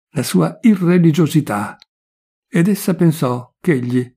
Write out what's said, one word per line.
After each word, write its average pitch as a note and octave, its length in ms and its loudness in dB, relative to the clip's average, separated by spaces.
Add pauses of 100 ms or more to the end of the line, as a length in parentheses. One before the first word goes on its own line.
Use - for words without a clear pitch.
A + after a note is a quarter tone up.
(120)
La B2 120 -4
sua E3 380 -2
irreligiosità. E3 1160 2 (680)
Ed E3+ 220 0
essa G3 260 -2
pensò D3+ 680 -2
che F3+ 120 -2
egli, B2 460 -2